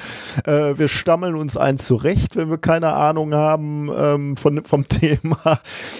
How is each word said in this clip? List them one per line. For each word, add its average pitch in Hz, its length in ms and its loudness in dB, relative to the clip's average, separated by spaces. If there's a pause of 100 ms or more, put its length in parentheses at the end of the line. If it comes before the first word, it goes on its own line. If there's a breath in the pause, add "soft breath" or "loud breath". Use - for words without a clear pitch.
(480 loud breath)
äh, 147 320 2
wir 151 80 4
stammeln 175 480 0
uns 151 220 -4
ein 135 200 2
zurecht, 135 600 0
wenn 160 120 0
wir 160 80 -2
keine 165 360 0
Ahnung 151 420 0
haben, 151 600 0
ähm, 143 400 0
von, 147 280 0
vom 143 240 0
<laughs> - 0 -
Thema. 160 720 2 (400 loud breath)